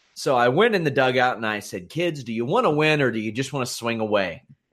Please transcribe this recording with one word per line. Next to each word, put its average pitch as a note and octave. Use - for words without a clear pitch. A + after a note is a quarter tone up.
So C#3+
I A#2+
went G3+
in E3+
the D3
dugout, B2+
and A2+
I G#2+
said, F#2+
"Kids, D#3+
do A#2
you A2+
wanna G3
win, D3+
or B2+
do A2+
you G#2+
just C3
wanna C#3
swing A#2
away?" G2+